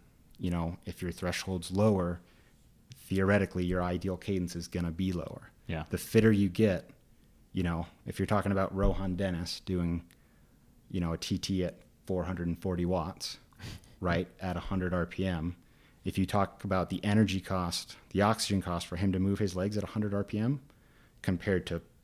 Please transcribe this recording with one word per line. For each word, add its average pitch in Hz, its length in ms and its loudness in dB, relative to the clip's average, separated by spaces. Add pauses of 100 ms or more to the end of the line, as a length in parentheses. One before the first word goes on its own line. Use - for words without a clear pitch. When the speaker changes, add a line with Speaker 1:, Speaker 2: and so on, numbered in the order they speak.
(380)
Speaker 1:
you 90 120 -2
know, 85 260 -2 (100)
if - 160 -10
your 90 100 -4
threshold's 90 580 -4
lower, 92 500 2 (880)
theoretically 95 560 4
your 90 180 0
ideal 90 340 -2
cadence 90 400 -4
is 85 120 -8
gonna 87 220 -2
be 92 220 -2
lower. - 380 -8 (160)
Speaker 2:
Yeah. 80 240 -4
Speaker 1:
The 90 80 -2
fitter 113 340 6
you 101 160 4
get, 90 420 2 (640)
you 92 100 0
know, 85 240 0 (200)
if - 120 -8
you're 98 80 0
talking 101 260 2
about 95 220 0
Rohan 95 420 2
Dennis 90 440 -2
doing, 87 440 0 (880)
you 95 100 -2
know, 82 120 0
a 82 60 -2
T - 200 -2
T 92 260 0
at - 160 -6 (260)
four 92 180 -2
hundred 87 240 -4
and 85 120 -2
forty 87 240 0
watts, 87 540 -2 (300)
Speaker 2:
<laughs> - 320 -18
Speaker 1:
right, 87 280 0 (120)
at 90 160 -4
a 87 40 -4
hundred 92 340 -2
R 85 120 2
P 95 200 -4
M, 87 300 -2 (480)
if - 140 -2
you 95 80 2
talk - 380 0
about 95 260 0
the 92 140 -4
energy 104 360 4
cost, 87 560 -4 (140)
the 92 120 2
oxygen 101 400 2
cost 87 240 -4
for 87 100 -8
him 95 160 2
to 92 60 0
move 98 200 2
his 95 180 -2
legs 101 200 -2
at 101 80 -2
a 92 40 -10
hundred 104 260 -2
R 101 100 0
P 107 140 -4
M 127 220 0 (640)
compared 92 440 0
to 85 140 -4 (240)